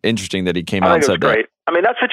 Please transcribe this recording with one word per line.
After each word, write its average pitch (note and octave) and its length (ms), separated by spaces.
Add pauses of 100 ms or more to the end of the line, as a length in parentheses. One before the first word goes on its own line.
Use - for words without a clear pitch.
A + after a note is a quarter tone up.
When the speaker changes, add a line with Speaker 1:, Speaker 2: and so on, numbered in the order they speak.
Speaker 1:
interesting F#2+ 420
that F2 100
he F2 80
came F#2 200
Speaker 2:
I F#2 40
Speaker 1:
out F2+ 60
Speaker 2:
think - 20
Speaker 1:
and D#2+ 80
Speaker 2:
it C3+ 40
was G#2+ 80
Speaker 1:
said E2+ 60
that. G#2+ 140
Speaker 2:
great. A2 100 (200)
I E3 60
mean, F3 120
that's B3 180
what B3 120